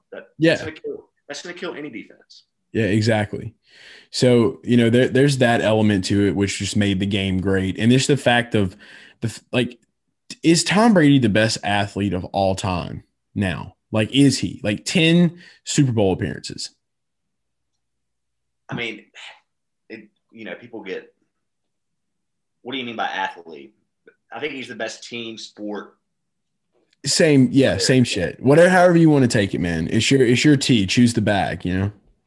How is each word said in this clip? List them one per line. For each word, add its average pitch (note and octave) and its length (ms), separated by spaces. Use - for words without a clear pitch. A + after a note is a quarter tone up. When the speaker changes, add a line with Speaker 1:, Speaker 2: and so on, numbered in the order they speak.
Speaker 1:
That, F2+ 160
Speaker 2:
Yeah. D#3+ 180
Speaker 1:
that's - 80
gonna - 100
kill, - 360
that's C#3+ 120
gonna F3 140
kill G#3 200
any D3 140
defense. - 540
Speaker 2:
Yeah, A2 120
exactly. G#2+ 680
So, B2 540
you A#2+ 140
know, A#2 120
there, A#2+ 180
there's C3+ 300
that A#2+ 240
element G#2 440
to G2+ 220
it, E2+ 80
which G2 220
just G2+ 180
made G2 240
the G2+ 60
game G2 340
great. F#2+ 380
And A2 140
there's C3 160
the C#3 100
fact A#2+ 380
of G2 200
the A#2 60
f-, - 240
like, - 280
is E3 220
Tom G#3+ 320
Brady C#3+ 240
the A#2 100
best A2 340
athlete G2+ 500
of F2 120
all F#2+ 300
time F2+ 480
now? F2 400
Like, A2 200
is C3+ 280
he? - 240
Like, G#2 220
ten E3+ 540
Super C3+ 260
Bowl G#2 220
appearances. - 580
Speaker 1:
I - 60
mean, A2+ 300
it, G#2+ 180
you A2 140
know, F2+ 100
people A#2 260
get, F#2 320
"What A#2 100
do C3+ 60
you B2 60
mean A#2 100
by G#2 100
athlete?" E2 720
I A#2 80
think D3 140
he's B2+ 140
the A#2+ 80
best A2 320
team A2+ 300
sport. G#2 600
Speaker 2:
Same, C#3 460
yeah, B2+ 200
Speaker 1:
player. F2+ 80
Speaker 2:
same B2+ 240
shit. - 380
Whatever, D#3+ 280
however F3+ 280
you D#3+ 140
wanna C#3 160
take G#2+ 260
it, - 60
man. E2+ 320
It's A2 180
your, C3+ 160
it's A#2+ 180
your D3+ 140
tea. A#2 300
Choose A#2+ 260
the A2+ 80
bag, F#2+ 440
you F2+ 120
know? G2 140